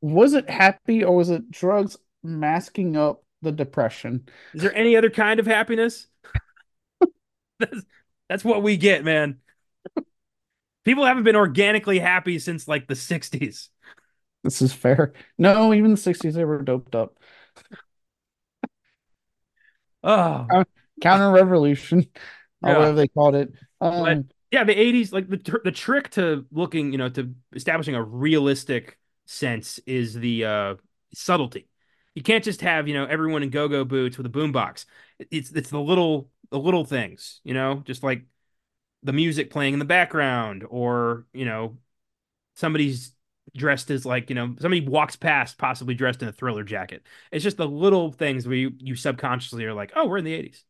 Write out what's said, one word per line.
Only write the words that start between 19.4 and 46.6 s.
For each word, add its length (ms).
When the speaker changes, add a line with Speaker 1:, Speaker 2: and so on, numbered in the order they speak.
Speaker 2:
Oh. 480
Speaker 1:
Uh, 120
counter-revolution, 1040
or 80
Speaker 2:
Yeah. 80
Speaker 1:
whatever 180
they 120
called 260
it. 180
Speaker 2:
But, 120
Speaker 1:
Um, 360
Speaker 2:
yeah, 120
the 140
eighties, 340
like, 160
the 100
tr-, 260
the 80
trick 380
to 420
looking, 400
you 60
know, 100
to 260
establishing 400
a 80
realistic 960
sense 640
is 280
the, 300
uh, 300
subtlety. 540
You 80
can't 220
just 160
have, 260
you 80
know, 120
everyone 360
in 80
go-go 340
boots 320
with 100
a 40
boombox. 540
It's, 320
it's 200
the 100
little, 500
the 80
little 260
things, 580
you 120
know, 300
just, 200
like, 200
the 100
music 380
playing 240
in 40
the 60
background, 840
or, 640
you 120
know, 320
somebody's 580
dressed 360
as, 160
like, 240
you 40
know, 240
somebody 220
walks 360
past 420
possibly 360
dressed 280
in 60
a 40
Thriller 320